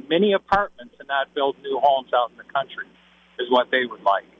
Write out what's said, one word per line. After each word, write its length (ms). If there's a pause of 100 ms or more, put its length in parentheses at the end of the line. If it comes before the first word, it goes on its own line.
mini 260
apartments 640
and 80
not 260
build 300
new 180
homes 320
out 160
in 80
the 60 (100)
country, 320 (540)
is 100
what 220
they 140
would 180
like. 220 (140)